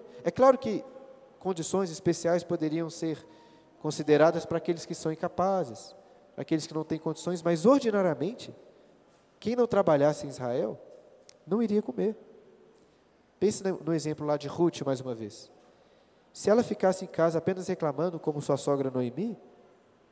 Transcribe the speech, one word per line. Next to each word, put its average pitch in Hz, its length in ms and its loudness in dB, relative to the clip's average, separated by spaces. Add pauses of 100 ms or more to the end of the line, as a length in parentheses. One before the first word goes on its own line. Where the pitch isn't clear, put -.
(240)
É 170 80 0
claro 254 260 6
que 214 260 -4 (540)
condições 185 540 -2
especiais 165 500 0
poderiam 165 480 -2
ser 160 340 -6 (560)
consideradas 156 640 4
para 165 140 -4
aqueles 165 260 -4
que 170 120 -10
são 160 160 -4
incapazes, 175 840 -4 (400)
para - 80 -10
aqueles 151 240 -2
que - 80 -14
não 156 80 -4
têm 156 160 -6
condições, 165 420 -4
mas 165 240 0
ordinariamente, 202 880 2 (840)
quem 220 160 -4
não 240 140 2
trabalhasse 151 580 4
em 139 40 -10
Israel 123 460 -4 (720)
não 202 160 0
iria 208 200 2
comer. 214 340 -2 (1200)
Pense 214 240 0
no, 190 220 -2
no 156 80 -2
exemplo 151 340 -4
lá 147 120 0
de 143 100 -8
Ruth, 165 320 0
mais 135 220 -2
uma 127 120 -8
vez. 113 380 -14 (800)
Se - 160 -2
ela 226 140 6
ficasse 190 420 0
em - 20 -10
casa 165 300 2
apenas 180 320 -2
reclamando, 165 500 -2
como 147 220 -2
sua 139 160 0
sogra 139 340 0
Noemi, 127 480 -4 (720)